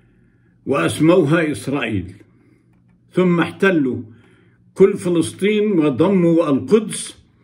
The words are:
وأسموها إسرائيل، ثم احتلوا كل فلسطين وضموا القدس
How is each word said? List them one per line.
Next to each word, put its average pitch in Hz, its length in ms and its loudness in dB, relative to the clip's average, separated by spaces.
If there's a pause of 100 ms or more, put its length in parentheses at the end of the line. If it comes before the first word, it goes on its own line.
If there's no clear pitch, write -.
(640)
وأسموها 156 840 2
إسرائيل، 117 600 -6 (1000)
ثم 180 280 0
احتلوا 147 640 -2 (720)
كل 202 200 4
فلسطين 185 840 -2
وضموا 165 680 2
القدس 170 760 -2 (200)